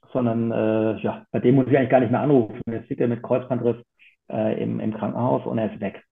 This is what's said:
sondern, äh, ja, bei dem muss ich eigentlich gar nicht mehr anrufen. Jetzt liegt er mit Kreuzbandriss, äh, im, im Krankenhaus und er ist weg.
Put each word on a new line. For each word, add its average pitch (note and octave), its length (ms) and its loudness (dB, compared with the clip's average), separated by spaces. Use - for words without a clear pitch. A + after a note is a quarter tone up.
sondern, A#2 400 0
äh, A2 460 2
ja, - 340 -6
bei A#2 80 -2
dem B2 140 4
muss C3 120 4
ich B2+ 100 2
eigentlich C3 120 2
gar C3 120 6
nicht A#2+ 120 0
mehr A2 80 2
anrufen. A#2 400 2
Jetzt A2+ 200 -8
liegt C3+ 100 -6
er B2 80 2
mit A#2 140 -2
Kreuzbandriss, A#2+ 600 -2
äh, A2 320 -2
im, A2+ 180 -4
im A2 140 -2
Krankenhaus B2 520 -2
und - 120 -2
er G#2+ 140 -2
ist - 80 -14
weg. - 320 -10